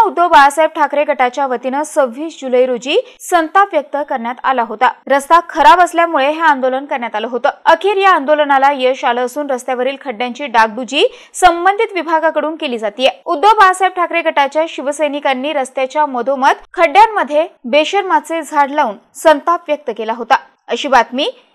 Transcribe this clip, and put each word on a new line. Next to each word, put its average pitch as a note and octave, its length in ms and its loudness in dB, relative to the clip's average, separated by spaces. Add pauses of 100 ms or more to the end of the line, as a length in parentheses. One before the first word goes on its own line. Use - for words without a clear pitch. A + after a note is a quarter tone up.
उद्धव E4+ 220 0
बाळासाहेब D#4 420 4
ठाकरे D4 340 -2
गटाच्या C#4 420 -2
वतीनं B3+ 360 -4
सव्वीस D4+ 580 -4
जुलै B3+ 260 0
रोजी B3+ 300 -4 (240)
संताप F#4 520 0
व्यक्त D4+ 240 -4 (120)
करण्यात A#3+ 260 -6 (100)
आला C4 180 0
होता. A3 280 0 (180)
रस्ता C#4 400 2
खराब D#4+ 320 6
असल्यामुळे E4 500 0
हे D#4+ 100 -4
आंदोलन C4+ 440 0
करण्यात C4+ 300 -6
आलं A3 140 -6
होतं. B3 220 -2 (140)
अखेर F4 320 2
या F#4+ 140 4
आंदोलनाला C#4+ 640 2
यश C4 300 -2
आलं B3 220 0
असून C#4+ 240 -6
रस्त्यावरील B3+ 540 -4
खड्ड्यांची B3 420 -8
डागडुजी A#3 600 0 (280)
संबंधित F#4+ 600 2
विभागाकडून D#4+ 600 -2
केली C4 220 -6
जातीये. A3 320 -2 (140)
उद्धव G4 340 2
बाळासाहेब F#4 380 2
ठाकरे E4+ 260 -2
गटाच्या D4+ 460 0
शिवसैनिकांनी D4 840 -4
रस्त्याच्या C4+ 540 -2
मधोमध C4+ 680 -2
खड्ड्यांमध्ये E4+ 720 2 (180)
बेशरमाचे D#4 800 -2
झाड C#4+ 280 -2
लावून C4+ 260 -2 (260)
संताप E4+ 460 2
व्यक्त D4 280 -4
केला A3 160 -6
होता, A#3 240 0 (320)
अशी B3 200 -4
बातमी B3 420 0 (240)